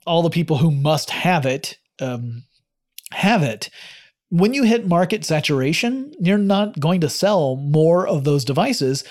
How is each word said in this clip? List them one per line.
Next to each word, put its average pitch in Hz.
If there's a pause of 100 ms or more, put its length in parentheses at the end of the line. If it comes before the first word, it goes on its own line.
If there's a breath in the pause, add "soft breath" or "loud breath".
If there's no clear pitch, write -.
all 170
the 165
people 165
who 160
must 147
have 175
it, 135 (240)
um, 120 (720)
have 202
it? 117 (600 loud breath)
When 190
you 277
hit 226
market 175
saturation, 165
you're 196
not 202
going 170
to 139
sell 170
more 156
of 139
those 143
devices 139